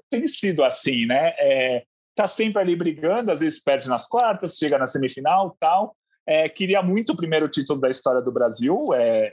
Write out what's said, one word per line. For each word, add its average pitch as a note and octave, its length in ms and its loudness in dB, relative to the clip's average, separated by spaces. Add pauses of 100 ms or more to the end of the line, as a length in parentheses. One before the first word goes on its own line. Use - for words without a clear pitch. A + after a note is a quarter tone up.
tem C4 200 -2
sido F3+ 360 0
assim, B2 400 2
né? C#3+ 320 0
É, C3 480 2 (300)
tá G3+ 140 0
sempre G#3+ 340 0
ali F3 140 0
brigando, E3+ 560 -2
às D3 80 -2
vezes D#3 200 -2
perde C3+ 280 0
nas A#2+ 180 -2
quartas, A3 500 0
chega D3 220 2
na C3 80 0
semifinal, D3 720 0
tal. F#3 380 0 (300)
É, D#3 220 2
queria F#3+ 320 0
muito F#3+ 320 0
o - 40 -6
primeiro D#3+ 320 0
título C#3 320 -4
da C3 100 2
história B2+ 320 0
do B2 100 -4
Brasil. C3+ 640 0
É, A2+ 380 0